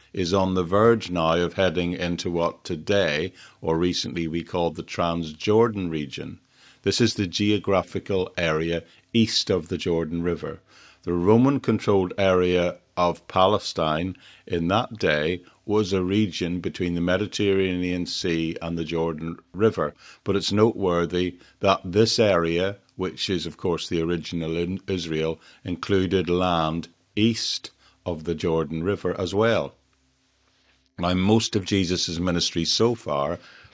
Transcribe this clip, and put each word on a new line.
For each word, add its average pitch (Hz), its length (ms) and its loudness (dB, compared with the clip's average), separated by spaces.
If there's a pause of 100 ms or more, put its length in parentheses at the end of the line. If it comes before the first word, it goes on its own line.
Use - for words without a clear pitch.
(160)
is 90 180 -2
on 95 220 2
the 92 80 0
verge 104 480 2
now 82 260 2
of 87 160 0
heading 87 400 0
into 87 380 -4
what 85 340 -2
today, 87 720 -2 (260)
or 82 160 0
recently, 85 500 -2
we 82 160 -4
call 85 280 -2
the 82 120 -10
Transjordan 90 1080 0
region. 76 500 -8 (420)
This 98 160 0
is 113 140 4
the 101 140 -2
geographical 95 1120 0
area 82 440 0 (300)
east 113 380 2
of 87 180 0
the 92 80 -4
Jordan 82 460 -2
River. 80 380 -4 (420)
The 90 100 -4
Roman-controlled 107 1040 4
area 90 600 2 (200)
of 87 320 0
Palestine 92 880 2 (300)
in 85 220 -2
that 107 300 0
day 80 440 0 (220)
was 104 280 0
a 92 100 0
region 90 580 -2
between 87 340 -4
the 85 60 -2
Mediterranean 90 1040 0
Sea 82 560 -2
and 85 160 -6
the 82 80 -4
Jordan 82 540 -4 (160)
River. 92 400 0 (300)
But 98 120 0
it's 98 160 -2
noteworthy 90 840 2 (220)
that 95 240 2
this 104 340 2
area, 92 580 2 (200)
which 92 340 -6
is, 85 160 -2
of 76 100 -10
course, 87 320 -4
the 82 140 0
original 82 540 -4
in 87 300 -4
Israel, 82 540 -4 (240)
included 92 640 0
land 85 600 0 (280)
east - 540 -2 (340)
of 80 200 -6
the 85 100 -2
Jordan 80 480 -2
River 90 360 -4
as 92 160 -4
well. 101 400 2 (1200)
Now, 90 160 0
most 107 420 4
of 95 80 -2
Jesus' 90 540 0
ministry 87 460 0
so 117 300 2
far 73 440 -4 (360)